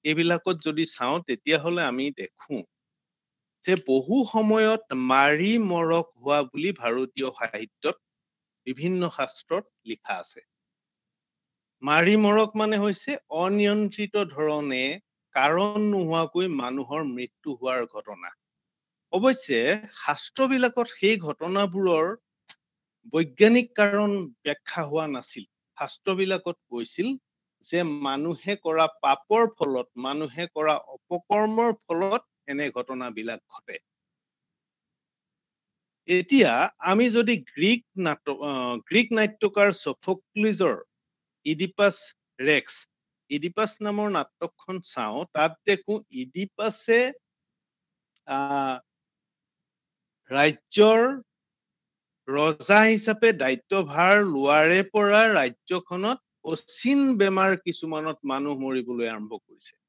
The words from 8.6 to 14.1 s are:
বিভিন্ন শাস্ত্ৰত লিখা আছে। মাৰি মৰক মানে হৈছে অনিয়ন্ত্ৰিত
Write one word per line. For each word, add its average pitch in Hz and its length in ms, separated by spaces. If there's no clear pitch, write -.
বিভিন্ন 170 440
শাস্ত্ৰত - 560
লিখা 110 280
আছে। - 280
মাৰি 165 320
মৰক 214 400
মানে 214 220
হৈছে 208 400
অনিয়ন্ত্ৰিত 202 840